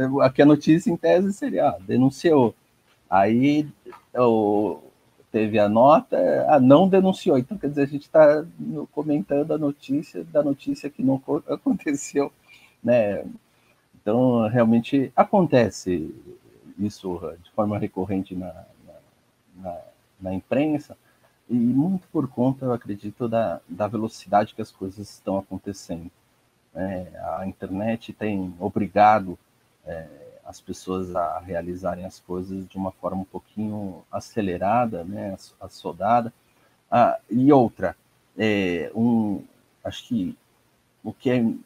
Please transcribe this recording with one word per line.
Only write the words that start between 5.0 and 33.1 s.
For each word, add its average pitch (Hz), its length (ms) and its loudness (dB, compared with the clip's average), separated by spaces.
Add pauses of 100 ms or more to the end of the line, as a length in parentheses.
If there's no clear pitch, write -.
teve 110 260 0
a 104 120 4
nota, 135 480 4 (300)
ah, 143 120 6
não 143 260 8
denunciou. 190 520 2
Então, 160 180 -6
quer 143 120 -8
dizer, 143 140 -2
a 139 40 0
gente 143 240 -10
tá 156 340 6 (140)
no, 151 300 -8
comentando 151 680 -2
a 151 40 -2
notícia 147 680 -6
da 160 180 0
notícia 277 480 -6
que - 120 -12
não 131 160 2
co-, 139 260 -4
<laughs> - 40 -12
aconteceu, 143 840 -2 (540)
né? 107 400 2 (680)
Então, 120 540 2
realmente 117 680 2
acontece 98 1000 2 (640)
isso 95 420 -6 (220)
de - 100 -20
forma 104 260 -2
recorrente 95 560 -4
na, 90 180 -10 (340)
na, - 80 -20 (680)
na, 87 180 -12 (400)
na 95 140 -6
imprensa, 143 640 -2 (540)
e 117 40 0
muito 135 580 2
por 143 160 -2
conta, 131 360 -2
eu 127 80 -2
acredito, 110 560 -8
da, 110 400 -2
da 101 200 -4
velocidade 107 680 -2
que 110 80 -8
as - 80 -14
coisas 95 400 -12
estão - 260 -6
acontecendo, 92 720 -10 (640)
né? 90 380 -8 (280)
A 95 60 -10
internet 98 680 -8
tem 95 480 -6
obrigado, 101 760 2 (480)
é, 80 220 -12 (380)
as - 160 -20
pessoas 92 560 -8
a 82 240 -4
realizarem 90 640 -8
as - 160 -16
coisas 92 480 -10
de - 80 -20
uma 95 160 -6
forma 92 300 -8